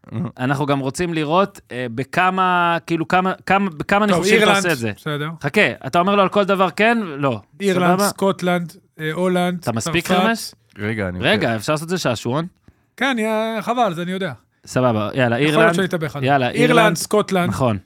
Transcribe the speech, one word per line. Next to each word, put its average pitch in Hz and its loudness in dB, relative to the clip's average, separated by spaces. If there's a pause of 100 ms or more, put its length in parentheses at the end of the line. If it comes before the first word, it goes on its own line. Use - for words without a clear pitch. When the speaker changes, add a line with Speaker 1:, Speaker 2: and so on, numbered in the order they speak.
(140)
Speaker 1:
אה. 113 -6 (200)
Speaker 2:
אנחנו 135 -2
גם 139 0
רוצים 165 -4
לראות, 160 -2 (120)
אה, 123 -6 (100)
בכמה, 175 0 (100)
כאילו, 160 -2
כמה, 185 2 (120)
כמה, 196 2
בכמה 202 0
Speaker 3:
טוב, 185 2
Speaker 2:
ניחושים 196 2
אתה 214 4
Speaker 3:
אירלנד, 202 4
Speaker 2:
עושה 185 0
את 143 0
זה. 113 -4
Speaker 3:
בסדר. 147 -6 (140)
Speaker 2:
חכה, 147 0 (260)
אתה 175 2
אומר 196 2
לו 202 4
על 185 4
כל 202 2
דבר 185 2
כן? 226 2
לא. 139 -2 (200)
Speaker 3:
אירלנד, 180 2 (100)
Speaker 2:
סבבה? 202 2
Speaker 3:
סקוטלנד, 175 -2 (260)
אה, 156 -4
הולנד, 180 0
Speaker 2:
אתה 120 -2
מספיק 160 -2
Speaker 3:
צרפת. 180 4
Speaker 2:
חרמש? 226 -2 (260)
Speaker 1:
רגע, 104 -2
אני 90 -6
Speaker 2:
רגע, 165 2
Speaker 1:
רוצה 117 0
Speaker 2:
אפשר 110 -2
לעשות 156 -4
את 160 -16
זה 185 -4
שעשועון? 135 -2 (520)
Speaker 3:
כן, 254 -2
יא-, 220 -2
חבל, 220 0
זה 165 -8
אני 175 -6
יודע. 185 -6 (340)
Speaker 2:
סבבה, 113 0
יאללה, 120 2
Speaker 3:
יכול 147 2
להיות 151 2
Speaker 2:
אירלנד. 170 6
Speaker 3:
שאני 185 0
אתאבך 160 -4
עליו. 135 -2
Speaker 2:
יאללה, 127 4
Speaker 3:
אירלנד, 240 4
Speaker 2:
אירלנד. 214 4
Speaker 3:
סקוטלנד, 190 0
Speaker 2:
נכון. 117 0